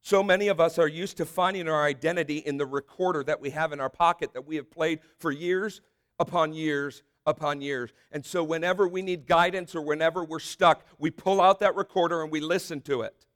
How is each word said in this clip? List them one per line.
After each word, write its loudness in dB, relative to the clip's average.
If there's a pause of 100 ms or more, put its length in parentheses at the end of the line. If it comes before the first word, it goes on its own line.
So 2
many 2
of 0
us 2
are 4
used -6
to -4
finding -2
our 0
identity -2
in -6
the -2
recorder -4
that -2
we -6
have -4
in -10
our -4
pocket 0
that -12
we -8
have -8
played -2 (200)
for -2
years -2 (360)
upon 0
years -4 (220)
upon -2
years. -6 (200)
And -10
so -2
whenever 2
we -4
need -6
guidance 2
or -4
whenever 0
we're -8
stuck, 4 (120)
we -2
pull 2
out 6
that 2
recorder 0
and -8
we -2
listen -4
to -2
it. -10 (100)